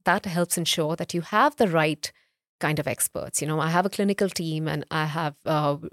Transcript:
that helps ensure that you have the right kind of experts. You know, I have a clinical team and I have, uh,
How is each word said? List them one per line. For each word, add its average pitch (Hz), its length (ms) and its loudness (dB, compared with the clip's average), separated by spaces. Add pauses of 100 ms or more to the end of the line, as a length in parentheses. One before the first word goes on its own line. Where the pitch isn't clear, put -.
that 180 200 4
helps 175 320 -2
ensure 165 380 0
that - 180 -6
you 175 60 -2
have 226 340 2
the 226 140 4
right 156 420 0 (480)
kind 151 200 0
of 151 80 -2
experts. - 540 -4
You 147 80 -2
know, 156 120 -2
I 156 100 0
have 180 160 4
a 190 40 -4
clinical 196 380 2
team 160 400 -4
and 151 220 -4
I 156 160 0
have, 151 280 -4 (100)
uh, 151 320 2 (160)